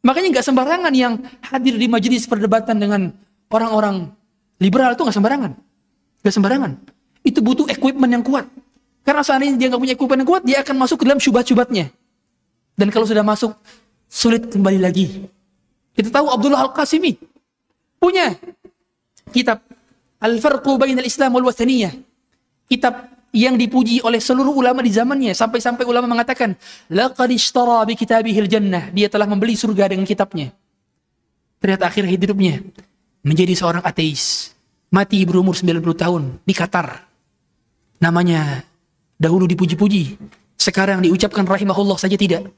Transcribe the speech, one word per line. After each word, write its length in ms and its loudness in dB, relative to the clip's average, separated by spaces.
Makanya 340 2
nggak 80 -2
sembarangan 480 0
yang 240 0
hadir 320 -2
di 160 0
majelis 320 0
perdebatan 560 -2
dengan 320 -2
orang-orang 560 0
liberal 340 2
itu 80 -6
nggak 140 0
sembarangan. 340 0
Nggak 160 2
sembarangan. 320 0
Itu 180 2
butuh 240 2
equipment 480 0
yang 80 -2
kuat. 240 -2
Karena 220 0
seandainya 320 0
dia 160 2
nggak 80 -2
punya 160 -2
equipment 260 0
yang 60 0
kuat, 160 2
dia 180 2
akan 140 -4
masuk 240 0
ke 80 0
dalam 100 2
syubhat-syubhatnya. 680 2
Dan 160 4
kalau 80 2
sudah 240 2
masuk, 240 0
sulit 400 0
kembali 320 2
lagi. 480 -2
Kita 240 -2
tahu 160 2
Abdullah 320 2
Al-Qasimi 560 -2
punya 400 0
kitab 240 0
Al-Farqu 600 0
Bainal 240 0
Islam 320 0
wal 120 2
Wathaniyah. 440 0
Kitab 360 -2
yang 240 4
dipuji 420 0
oleh 220 0
seluruh 320 0
ulama 240 2
di 160 0
zamannya, 400 0
sampai-sampai 480 -2
ulama 240 0
mengatakan, 480 -2
"Laqad 480 0
ishtara 480 2
bi 160 -4
kitabihil 480 0
jannah." 480 0
Dia 160 0
telah 180 0
membeli 300 0
surga 320 0
dengan 160 -2
kitabnya. 480 -4
Ternyata 320 -2
akhir 160 -2
hidupnya 560 0
menjadi 380 2
seorang 240 -2
ateis. 720 -6
Mati 380 2
berumur 260 2
sembilan 300 -2
puluh 160 -2
tahun 240 -2
di 140 -2
Qatar. 320 -4
Namanya 600 0
dahulu 260 2
dipuji-puji, 720 0
sekarang 480 0
diucapkan 400 2
rahimahullah 560 0
saja 160 0
tidak. 320 0